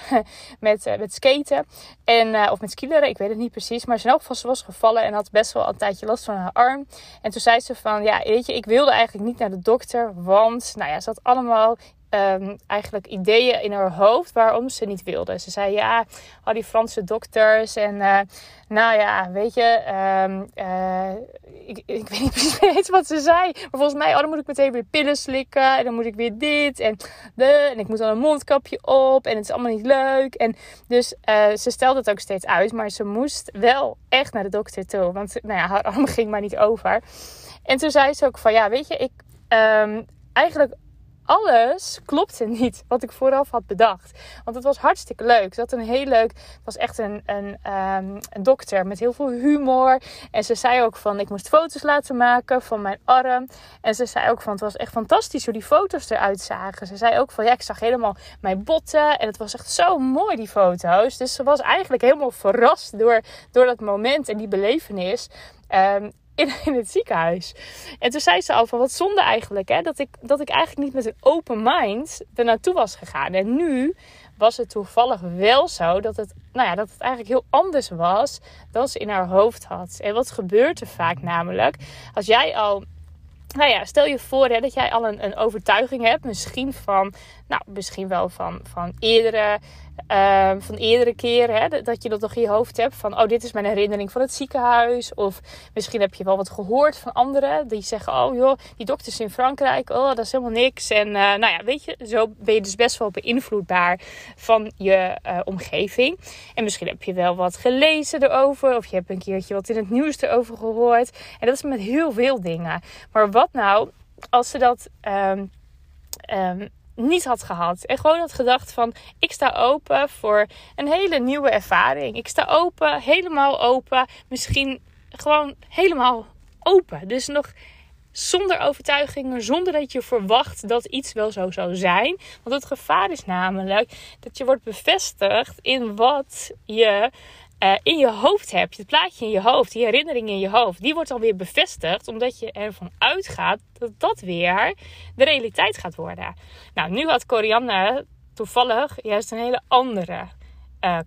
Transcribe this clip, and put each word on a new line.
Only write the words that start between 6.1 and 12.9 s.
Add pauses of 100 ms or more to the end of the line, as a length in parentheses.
van
haar
arm. (340)
En
toen
zei
ze
van,
"Ja,
weet
je,
ik
wilde
eigenlijk
niet
naar
de
dokter,"
want,
nou
ja,
ze
had
allemaal, (380)
ehm, (120)
eigenlijk